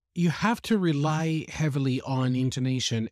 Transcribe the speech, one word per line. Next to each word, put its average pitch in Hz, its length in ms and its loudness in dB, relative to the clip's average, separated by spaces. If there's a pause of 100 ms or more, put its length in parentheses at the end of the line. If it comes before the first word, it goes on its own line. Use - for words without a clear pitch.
(160)
you 175 160 2
have 220 320 0
to 220 160 2
rely 156 680 0
heavily 135 540 0
on 131 340 0
intonation 127 760 0